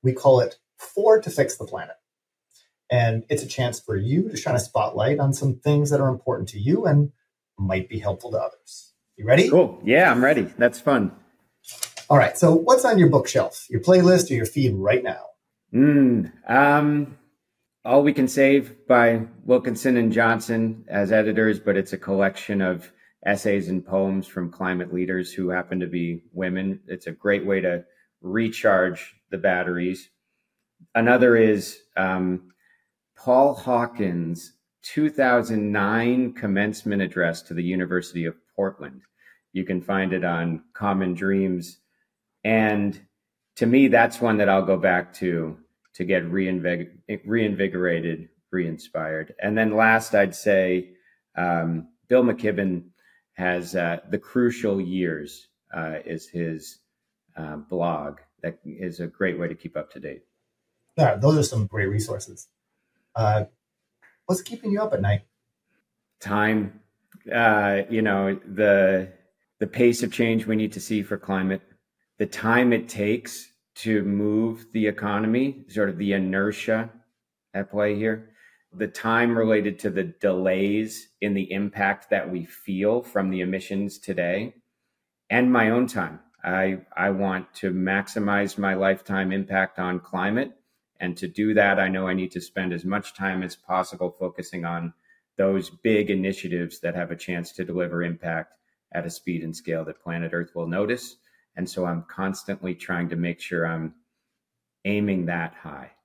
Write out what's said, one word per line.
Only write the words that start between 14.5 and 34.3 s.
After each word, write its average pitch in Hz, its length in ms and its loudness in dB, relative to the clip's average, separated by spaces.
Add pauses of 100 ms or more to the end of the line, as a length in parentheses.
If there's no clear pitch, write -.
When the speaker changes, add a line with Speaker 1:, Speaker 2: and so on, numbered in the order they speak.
Speaker 1:
right 98 280 2
now? - 220 -8 (500)
Speaker 2:
Mm, 127 560 6 (180)
um, 147 720 4 (680)
All 131 200 6
We 147 80 4
Can 131 160 2
Save 139 580 2
by 117 360 6 (220)
Wilkinson 123 520 2
and 113 160 2
Johnson 113 760 0
as 98 220 0
editors, 110 480 2
but 98 180 0
it's 98 160 -4
a 92 60 -8
collection 98 640 -2
of 90 300 -4 (320)
essays 101 440 0
and 90 160 -4
poems 98 440 -2
from 87 240 -8
climate 90 420 -6
leaders 90 380 -4
who 92 160 -4
happen 90 320 -4
to 87 80 -4
be 85 340 -6 (100)
women. 95 540 -4
It's - 220 -12
a 82 40 -12
great 98 320 0
way 98 180 0
to 87 220 -2 (360)
recharge 95 960 0 (140)
the 98 80 -6
batteries. 90 680 -2 (840)
Another 120 400 6
is, 110 460 2 (160)
um, 92 560 -2 (640)
Paul 127 380 4
Hawkins' 92 1000 -4 (300)